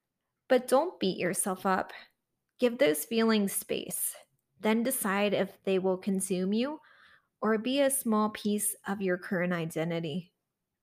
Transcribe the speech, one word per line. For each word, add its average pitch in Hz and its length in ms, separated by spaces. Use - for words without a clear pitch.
But 247 200
don't 302 320
beat 190 180
yourself 185 480
up. 185 260
Give 240 180
those 302 260
feelings 220 480
space. - 640
Then 220 240
decide 208 500
if 190 300
they 190 160
will 185 160
consume 190 560
you 269 260
or 220 160
be 254 220
a 269 100
small 214 400
piece 208 460
of 202 160
your 180 160
current 180 340
identity. 165 800